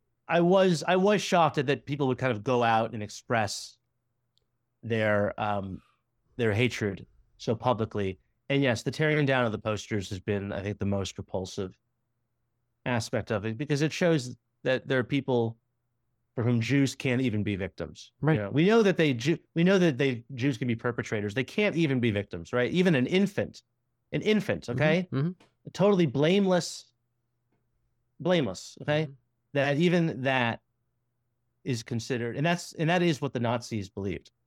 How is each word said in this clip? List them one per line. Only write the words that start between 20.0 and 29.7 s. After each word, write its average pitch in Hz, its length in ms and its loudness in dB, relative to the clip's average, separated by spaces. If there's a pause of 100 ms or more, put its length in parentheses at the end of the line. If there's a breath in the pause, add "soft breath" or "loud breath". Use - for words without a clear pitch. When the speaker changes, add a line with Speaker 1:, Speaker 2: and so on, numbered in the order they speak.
Speaker 1:
Jews 123 240 -2
can 127 100 -2
be 117 80 0
perpetrators. 113 580 -4
They 127 100 0
can't 202 320 0
even 143 220 2
be 117 120 2
victims, 98 420 -4
right? 123 180 0
Even 180 240 4
an 127 120 2
infant, 190 560 0 (500)
an 151 100 -4
infant, 196 440 0
Speaker 2:
Mm-hmm, 120 60 -6 (100)
Speaker 1:
okay? 165 300 2
Speaker 2:
mm-hmm. 139 180 0 (360)
Speaker 1:
A - 40 -16
totally 185 360 4
blameless, 175 800 2 (1400)
blameless, 143 640 -2
okay? 151 220 0
Speaker 2:
Mm-hmm. 135 80 -8 (420)
Speaker 1:
That 139 240 2